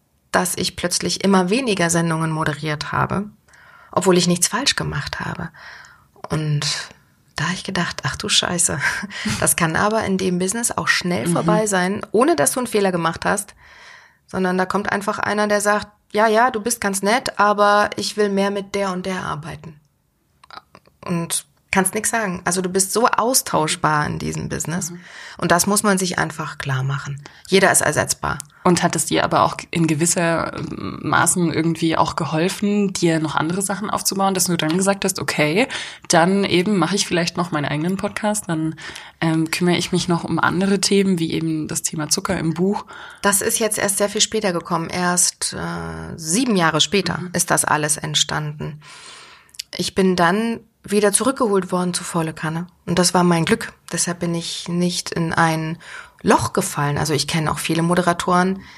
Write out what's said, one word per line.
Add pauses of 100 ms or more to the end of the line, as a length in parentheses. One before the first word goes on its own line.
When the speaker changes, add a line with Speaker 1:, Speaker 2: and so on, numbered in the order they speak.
(320)
Speaker 1:
dass
ich
plötzlich
immer
weniger
Sendungen
moderiert
habe, (600)
obwohl
ich
nichts
falsch
gemacht
habe. (800)
Und (680)
da
hab
ich
gedacht,
ach
du
Scheiße, (300)
<laughs>
das
kann
aber
in
dem
Business
auch
schnell
Speaker 2:
Mhm.
Speaker 1:
vorbei
sein, (100)
ohne
dass
du
einen
Fehler
gemacht
hast, (720)
sondern
da
kommt
einfach
einer,
der
sagt, (240)
ja,
ja,
du
bist
ganz
nett,
aber
ich
will
mehr
mit
der
und
der
arbeiten. (1200)
Und (240)
kannst
nix
sagen.
Also
du
bist
so
austauschbar
in
diesem
Business.
Speaker 2:
Mhm. (360)
Speaker 1:
Und
das
muss
man
sich
einfach
klar
machen. (260)
Jeder
ist
ersetzbar. (260)
Speaker 2:
Und
hat
es
dir
aber
auch (140)
in
gewisser,
ähm,
Maßen
irgendwie
auch
geholfen,
dir
noch
andere
Sachen
aufzubauen,
dass
du
dann
gesagt
hast,
okay, (400)
dann
eben
mache
ich
vielleicht
noch
meinen
eigenen
Podcast,
dann, (460)
ähm,
kümmere
ich
mich
noch
um
andere
Themen,
wie
eben
das
Thema
Zucker
im
Buch. (340)
Speaker 1:
Das
ist
jetzt
erst
sehr
viel
später
gekommen.
Erst,
äh,
sieben
Jahre
später
Speaker 2:
Mhm.
Speaker 1:
ist
das
alles
entstanden. (960)
Ich
bin
dann (280)
wieder
zurückgeholt
worden
zu
Volle
Kanne. (180)
Und
das
war
mein
Glück. (180)
Deshalb
bin
ich
nicht
in
ein (440)
Loch
gefallen.
Also
ich
kenne
auch
viele
Moderatoren, (180)